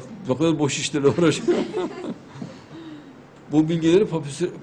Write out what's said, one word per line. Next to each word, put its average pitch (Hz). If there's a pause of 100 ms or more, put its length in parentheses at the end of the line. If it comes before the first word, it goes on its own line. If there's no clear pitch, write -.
(300)
ne 127
kadar 156
boş 143
işlerle 139
uğraşıyor. 170 (1900)
Bu 156
bilgileri 170
papirüse, 151 (140)